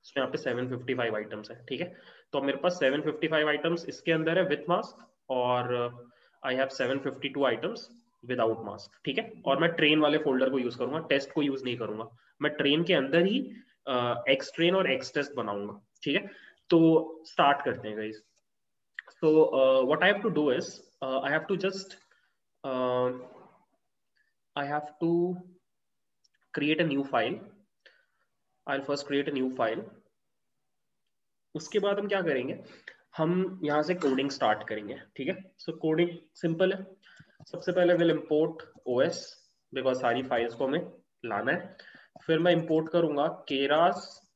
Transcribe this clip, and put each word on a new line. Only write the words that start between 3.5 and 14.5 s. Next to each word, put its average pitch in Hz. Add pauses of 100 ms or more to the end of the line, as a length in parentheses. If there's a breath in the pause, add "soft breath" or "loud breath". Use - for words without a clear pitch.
इसके -
अंदर 160
है 180
with 151
mask, - (380)
और 123 (800 soft breath)
I 131
have 131
seven 131
fifty 135
two 139
items 123 (500)
without 113
mask, 104 (160 soft breath)
ठीक 143
है। 220 (140)
और 135
मैं 165
train 156
वाले 151
folder 131
को 135
यूज़ 120
करूंगा, 135
test 139
को 156
यूज़ 135
नहीं 120
करूंगा। 110 (340 soft breath)
मैं 143
train 147
के 175
अंदर 151
ही, 233 (340 loud breath)
अ, 120
एक्स 135